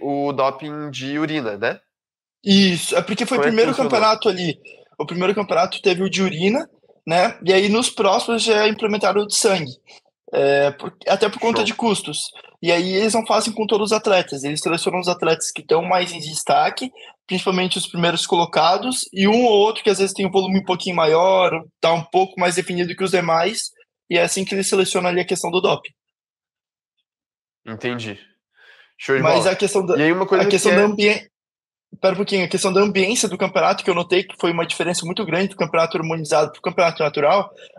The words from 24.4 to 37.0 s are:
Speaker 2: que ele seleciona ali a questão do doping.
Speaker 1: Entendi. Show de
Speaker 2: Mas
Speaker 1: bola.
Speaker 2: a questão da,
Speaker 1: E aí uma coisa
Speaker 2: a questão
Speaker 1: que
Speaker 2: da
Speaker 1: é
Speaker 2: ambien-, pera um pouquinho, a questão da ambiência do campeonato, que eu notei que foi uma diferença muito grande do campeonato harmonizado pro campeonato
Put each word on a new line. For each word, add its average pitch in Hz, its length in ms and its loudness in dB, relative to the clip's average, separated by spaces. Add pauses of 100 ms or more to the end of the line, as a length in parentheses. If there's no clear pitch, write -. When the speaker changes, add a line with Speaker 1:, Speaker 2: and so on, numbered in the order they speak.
Speaker 2:
que 196 100 -6
ele 196 100 -2
seleciona 185 440 0
ali 175 120 0
a 180 40 -2
questão 180 260 -4
do 185 100 0
doping. - 320 0 (1700)
Speaker 1:
Entendi. 113 540 -8 (800)
Show 135 180 0
de 127 60 2
Speaker 2:
Mas 160 220 4
Speaker 1:
bola. 190 80 4
Speaker 2:
a 185 40 -4
questão 190 300 0
da, - 100 2
Speaker 1:
E 143 60 2
aí 160 100 4
uma 190 140 0
coisa 190 180 4
Speaker 2:
a - 40 4
questão 190 240 2
Speaker 1:
que 180 40 4
Speaker 2:
da 202 60 6
Speaker 1:
é - 20 6
Speaker 2:
ambien-, 208 420 0 (720)
pera 190 140 2
um - 20 -4
pouquinho, 196 280 0
a 170 40 -6
questão 190 240 -2
da 190 80 4
ambiência 196 480 0
do 175 100 -6
campeonato, 185 460 0
que 190 60 0
eu 175 40 0
notei 175 300 0
que - 140 -16
foi 175 120 0
uma 165 160 -2
diferença 170 400 -4
muito 190 180 -6
grande 180 240 -2
do - 80 -12
campeonato 165 400 0
harmonizado 160 560 0
pro - 100 -20
campeonato 170 400 0